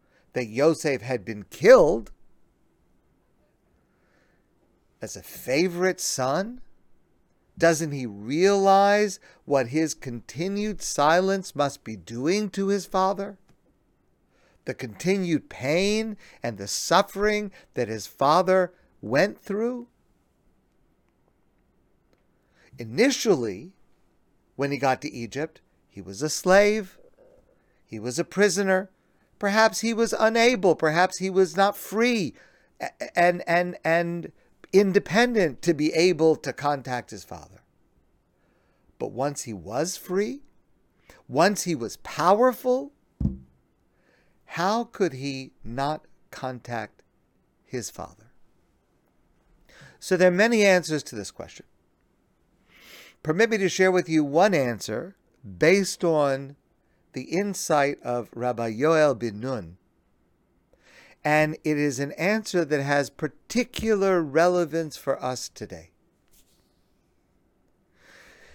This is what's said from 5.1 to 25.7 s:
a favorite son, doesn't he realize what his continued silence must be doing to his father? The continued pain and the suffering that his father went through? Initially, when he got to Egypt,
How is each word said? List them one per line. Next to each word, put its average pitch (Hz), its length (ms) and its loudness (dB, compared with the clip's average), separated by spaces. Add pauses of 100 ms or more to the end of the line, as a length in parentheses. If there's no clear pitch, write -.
a 90 80 -16
favorite 175 800 -2
son, 180 600 -4 (920)
doesn't 165 360 2
he 135 140 -6
realize 196 1120 2 (240)
what 135 240 2
his 151 260 0
continued 185 880 -8
silence 185 720 0
must 139 300 -4
be 110 100 -10
doing 143 560 -4
to 196 180 -4
his 196 180 -2
father? 196 520 -2 (1300)
The 131 100 -8
continued 165 720 -4
pain 202 680 -2 (260)
and 113 160 -8
the 101 80 -8
suffering 202 840 0 (220)
that 120 140 -2
his 107 200 -8
father 175 640 2 (280)
went 143 400 0
through? 240 460 -6 (3000)
Initially, 139 960 0 (800)
when 139 160 -2
he 139 60 -4
got 131 240 0
to 147 100 -10
Egypt, 127 480 -8 (280)